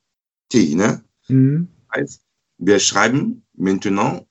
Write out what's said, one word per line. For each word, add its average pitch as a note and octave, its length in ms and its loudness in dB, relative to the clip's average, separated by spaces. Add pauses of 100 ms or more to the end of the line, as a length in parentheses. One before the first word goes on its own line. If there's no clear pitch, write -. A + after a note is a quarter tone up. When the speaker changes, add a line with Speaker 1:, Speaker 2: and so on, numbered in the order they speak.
(480)
Speaker 1:
T, E2+ 260 2
ne? G2 300 0 (240)
Speaker 2:
Mhm. C#3 400 2 (260)
Speaker 1:
Heißt, - 280 -8 (360)
wir G2 200 2
schreiben A#2+ 640 0 (120)
maintenant G2 760 -2